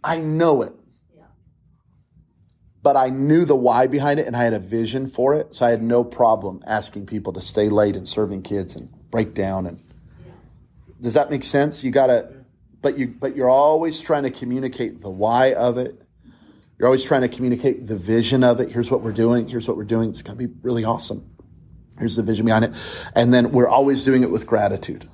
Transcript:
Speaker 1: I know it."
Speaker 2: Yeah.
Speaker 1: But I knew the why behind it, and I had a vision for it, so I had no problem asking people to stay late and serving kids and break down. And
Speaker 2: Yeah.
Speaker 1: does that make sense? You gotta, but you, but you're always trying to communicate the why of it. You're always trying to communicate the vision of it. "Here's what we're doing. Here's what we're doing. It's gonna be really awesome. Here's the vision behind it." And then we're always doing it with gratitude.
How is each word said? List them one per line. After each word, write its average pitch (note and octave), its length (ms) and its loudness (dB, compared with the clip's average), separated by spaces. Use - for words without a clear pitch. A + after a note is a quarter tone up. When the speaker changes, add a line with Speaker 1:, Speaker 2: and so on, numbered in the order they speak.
Speaker 1:
I E3 160 -2
know D#3 440 2
it." - 100 -14
Speaker 2:
Yeah. - 100 -20
Speaker 1:
But C#3 160 4
I C3 120 2
knew D3+ 360 2
the D3 100 4
why B2 320 4
behind C#3+ 320 0
it, - 60 0
and B2 100 -6
I B2 80 0
had A2+ 100 0
a G#2 60 -2
vision A#2 480 -4
for C3+ 280 0
it, - 180 -4
so B2 120 0
I A#2 40 4
had A2+ 140 0
no A#2+ 200 2
problem A2 640 0
asking G#2 400 -6
people G2 280 -8
to F#2 80 -12
stay G#2+ 280 0
late G#2 260 2
and F#2 120 -10
serving G2 360 -4
kids G2 320 -6
and - 140 -16
break A2 240 -2
down. F#2+ 320 -4
And E2 120 -14
Speaker 2:
Yeah. - 60 -20
Speaker 1:
does A#2+ 120 -4
that C#3+ 160 2
make C#3+ 140 -6
sense? D3 400 0
You C3 80 -2
gotta, B2+ 540 2
but C#3+ 160 -2
you, B2+ 100 -4
but C3+ 280 -8
you're B2+ 140 0
always D#3 500 2
trying D3 240 -2
to B2+ 80 -4
communicate B2+ 680 -8
the G#2 100 -12
why A#2 420 2
of A#2+ 240 0
it. - 240 -8
You're A#2+ 80 2
always C3 160 4
trying C3+ 180 0
to B2 80 0
communicate B2 580 -2
the A2 80 -6
vision A2+ 480 2
of B2 160 4
it. - 120 -4
"Here's A#2+ 200 -2
what B2 100 0
we're A2 120 -6
doing. A#2 340 2
Here's A2+ 200 -6
what G2+ 100 -4
we're G#2+ 60 -8
doing. A2+ 260 -2
It's - 120 -12
gonna A2+ 160 -16
be B2 100 -6
really A#2 220 -2
awesome. - 460 -6
Here's A#2 200 -4
the A2 60 0
vision A2 220 -2
behind A2 200 4
it." - 80 -4
And A#2+ 180 6
then B2 200 4
we're B2 160 6
always C3+ 340 2
doing C3 200 4
it - 60 0
with A2 160 -2
gratitude. G2+ 680 -2